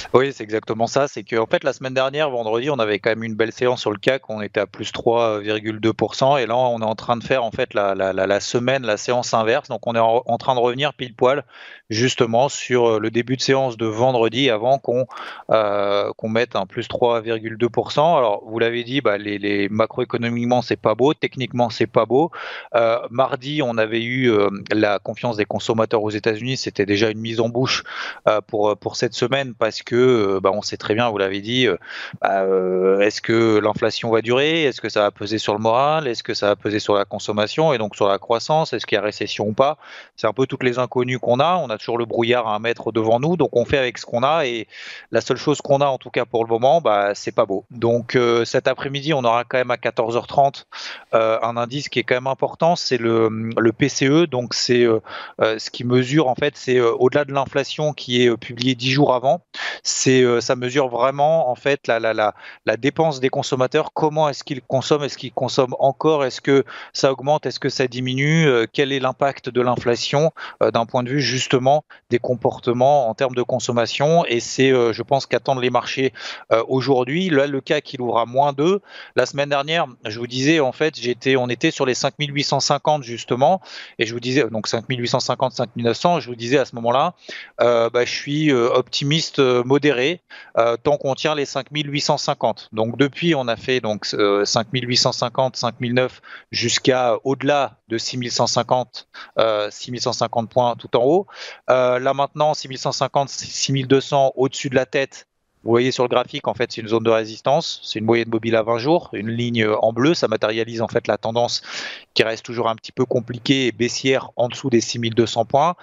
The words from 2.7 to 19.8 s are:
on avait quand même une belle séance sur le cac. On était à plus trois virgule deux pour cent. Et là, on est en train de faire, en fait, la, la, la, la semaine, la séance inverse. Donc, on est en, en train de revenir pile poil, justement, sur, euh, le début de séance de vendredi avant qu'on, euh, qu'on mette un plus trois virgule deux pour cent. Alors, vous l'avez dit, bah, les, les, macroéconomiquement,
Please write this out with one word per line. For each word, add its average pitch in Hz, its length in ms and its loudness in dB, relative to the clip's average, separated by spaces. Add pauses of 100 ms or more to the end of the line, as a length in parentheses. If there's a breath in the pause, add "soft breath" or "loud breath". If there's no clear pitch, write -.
on 139 80 -2
avait 104 220 0
quand 117 100 0
même 113 140 -2
une 113 100 -6
belle 113 160 0
séance 123 300 0
sur 110 100 -2
le 104 80 -4
cac. 131 320 -2
On 107 100 -6
était 104 200 -2
à 98 60 0
plus - 260 -10
trois 117 480 0
virgule 107 400 -4
deux 110 120 2
pour 104 220 -2
cent. 135 220 2
Et 120 100 0
là, 113 100 -2
on 123 240 0
est 113 40 -2
en 107 100 -2
train - 220 -4
de 110 80 -8
faire, 131 180 0
en 113 80 -4
fait, - 240 -4
la, 101 220 2
la, 95 160 0
la, 95 160 0
la 101 100 2
semaine, 127 480 -2
la 104 100 0
séance 123 380 -2
inverse. 113 340 0
Donc, 120 200 -8
on 117 80 -2
est 113 40 4
en, 113 240 4
en 117 140 -2
train 135 160 -2
de 123 60 0
revenir 127 340 0
pile 123 200 -10
poil, 135 300 2 (440 loud breath)
justement, 120 600 2
sur, 123 380 0
euh, 110 140 2
le 110 100 -2
début 117 260 -2
de 127 40 -6
séance 135 360 0
de 113 100 -4
vendredi 113 600 2
avant 120 300 2
qu'on, 123 280 -2 (440 loud breath)
euh, 101 640 2
qu'on 113 120 -6
mette 117 260 0
un 98 120 -2
plus - 200 -8
trois 117 340 2
virgule 110 380 -4
deux 120 120 2
pour 113 200 -2
cent. 160 260 4
Alors, 113 300 2
vous 113 140 -4
l'avez 117 240 0
dit, 131 160 -2
bah, 104 180 2
les, 104 200 -6
les, 101 320 0
macroéconomiquement, 120 920 0